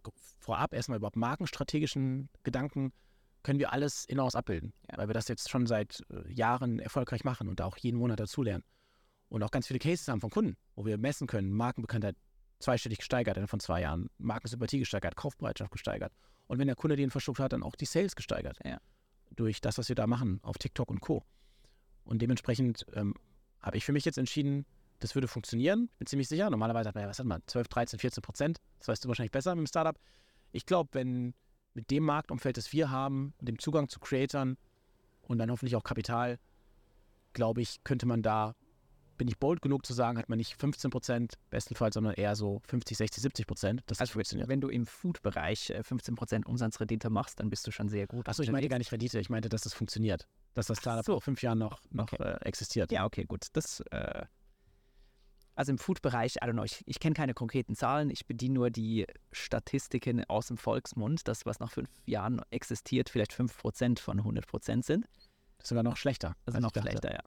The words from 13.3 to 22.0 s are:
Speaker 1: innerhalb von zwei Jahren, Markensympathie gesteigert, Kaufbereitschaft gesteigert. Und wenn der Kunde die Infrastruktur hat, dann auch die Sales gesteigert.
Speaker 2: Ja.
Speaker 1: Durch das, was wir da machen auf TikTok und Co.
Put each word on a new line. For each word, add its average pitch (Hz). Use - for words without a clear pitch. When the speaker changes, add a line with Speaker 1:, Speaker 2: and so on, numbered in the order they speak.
Speaker 1:
innerhalb 101
von 104
zwei 87
Jahren, 82
Markensympathie 117
gesteigert, 101
Kaufbereitschaft 104
gesteigert. 101
Und 127
wenn 139
der 135
Kunde 156
die 139
Infrastruktur 135
hat, 131
dann -
auch -
die 147
Sales 190
gesteigert. -
Speaker 2:
Ja. 64
Speaker 1:
Durch 110
das, 117
was 123
wir 123
da 110
machen 117
auf 104
TikTok -
und -
Co. 143